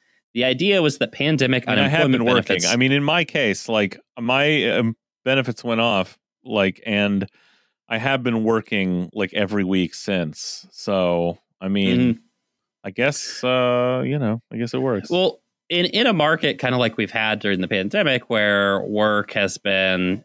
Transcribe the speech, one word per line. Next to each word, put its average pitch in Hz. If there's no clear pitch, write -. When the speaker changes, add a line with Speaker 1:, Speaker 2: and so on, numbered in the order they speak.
Speaker 1:
The 120
idea 175
was 151
that 120
pandemic 135
Speaker 2:
I 113
mean, 107
I -
have 160
Speaker 1:
unemployment 131
Speaker 2:
been 123
working. 117
Speaker 1:
benefits 90
Speaker 2:
I 120
mean, 131
in 143
my 160
case, 120
like, 107
my, 131
um, 113
benefits 127
went 113
off, 107
like, 101
and 101
I 113
have 135
been 117
working, 98
like, 101
every 101
week 92
since. -
So, 87
I 95
mean, 98
Speaker 1:
Mm-hmm. -
Speaker 2:
I 101
guess, 127
uh, 127
you 135
know, 113
I 113
guess 120
it 131
works. 117
Speaker 1:
Well, 180
in, 175
in 226
a 226
market 156
kinda 127
like 117
we've 104
had 110
during 98
the 92
pandemic, 123
where 101
work 104
has 101
been 95